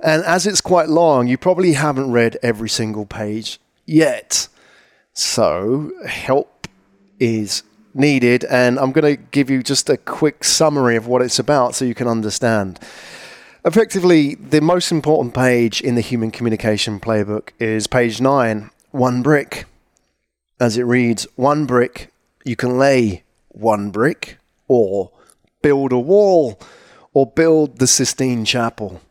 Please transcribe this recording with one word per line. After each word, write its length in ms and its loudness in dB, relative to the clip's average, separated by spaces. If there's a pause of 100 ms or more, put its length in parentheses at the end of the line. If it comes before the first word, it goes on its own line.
And 240 0
as 240 0
it's 120 -2
quite 280 2
long, 400 4
you 100 -2
probably 360 2
haven't 360 -2
read 320 2
every 260 -2
single 380 -6
page 540 -10 (240)
yet. 640 0 (640)
So 800 -2 (140)
help 600 -4 (540)
is 420 -2 (320)
needed, 480 2
and 340 2
I'm 140 0
gonna 240 2
give 340 -2
you 140 0
just 260 -4
a 80 2
quick 460 -4
summary 540 2
of 100 -4
what 160 2
it's 160 -2
about 380 0
so 80 -4
you 100 -2
can 140 -4
understand. 720 -2 (840)
Effectively, 680 2
the 260 0
most 300 0
important 440 0
page 460 2
in 140 -2
the 60 0
Human 320 -4
Communication 680 -2
Playbook 520 -4 (100)
is 260 -2
page 340 0
nine, 500 0 (200)
one 320 0
brick. 440 0 (920)
As 200 0
it 60 -2
reads, 420 0 (100)
"One 300 0
brick, 440 -2 (320)
you 140 -6
can 220 -2
lay 460 2 (240)
one 420 -2
brick, 480 -4 (300)
or 420 0 (500)
build 320 2
a 60 2
wall, 600 2 (540)
or 140 4
build 520 2
the 80 2
Sistine 600 -2
Chapel. 640 -6